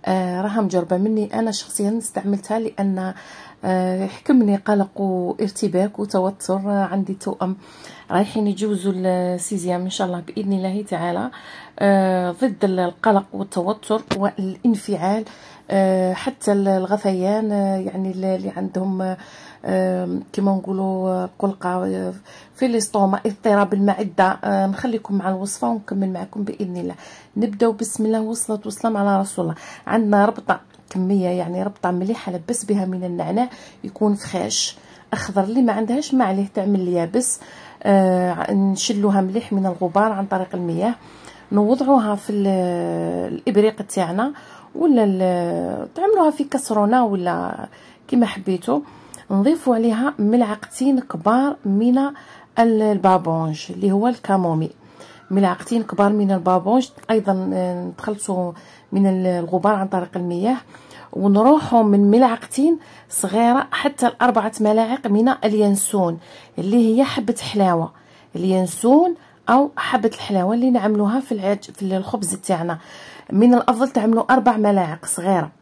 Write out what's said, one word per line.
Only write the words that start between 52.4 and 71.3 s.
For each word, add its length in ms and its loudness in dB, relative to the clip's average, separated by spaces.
ال-، 220 4
البابونج 880 2
اللي 220 0
هو 160 2
الكامومي، 600 0
ملعقتين 520 0
كبار 300 2
من 180 2
البابونج 580 2
أيضًا، 420 0
آه، 320 -2
نتخلصوا 640 -6
من 160 4
ال-، 200 2
الغبار 480 0
عن 120 -2
طريق 280 -4
المياه، 420 -2
ونروحوا 680 4
من 280 6
ملعقتين 680 2
صغيرة 600 2
حتى 380 0
لأربعة 500 0
ملاعق 480 2
من 220 4
اليانسون 880 2
اللي 400 4
هي 60 4
حبة 380 -2
حلاوة، 500 0
اليانسون 800 4
أو 280 4
حبة 380 -2
الحلاوة 400 0
اللي 160 2
نعملوها 480 2
في 120 -6